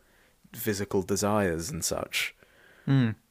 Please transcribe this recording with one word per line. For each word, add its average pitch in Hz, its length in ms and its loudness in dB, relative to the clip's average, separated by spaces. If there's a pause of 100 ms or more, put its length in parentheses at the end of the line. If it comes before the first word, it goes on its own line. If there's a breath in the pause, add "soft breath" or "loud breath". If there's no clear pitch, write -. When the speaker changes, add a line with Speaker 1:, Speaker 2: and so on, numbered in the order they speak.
(540)
Speaker 1:
physical 101 480 0
desires 95 680 2
and 80 140 -6
such. - 520 -4 (500 soft breath)
Speaker 2:
Hmm. 131 260 2 (200)